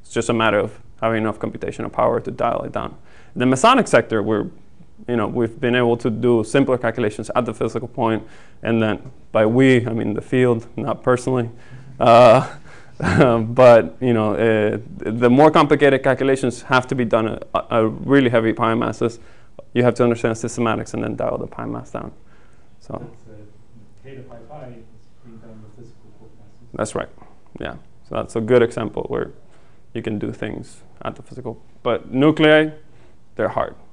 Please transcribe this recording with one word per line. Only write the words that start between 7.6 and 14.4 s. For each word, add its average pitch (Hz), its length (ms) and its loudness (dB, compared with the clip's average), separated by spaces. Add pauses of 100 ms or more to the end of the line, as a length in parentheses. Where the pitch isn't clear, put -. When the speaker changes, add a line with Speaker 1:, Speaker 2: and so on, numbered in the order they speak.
Speaker 1:
point, 113 380 -4 (360)
and 113 180 0
then 107 320 -4 (180)
by 107 140 4
we, 123 420 4
I 110 60 -6
mean 110 220 -4
the - 80 -6
field, 123 540 0
not 117 260 -6
personally. 123 480 -2 (500)
Uh, 120 560 8 (460)
<laughs> 117 460 4
but, 120 520 6
you 123 120 0
know, 107 220 0
uh, 107 440 2 (200)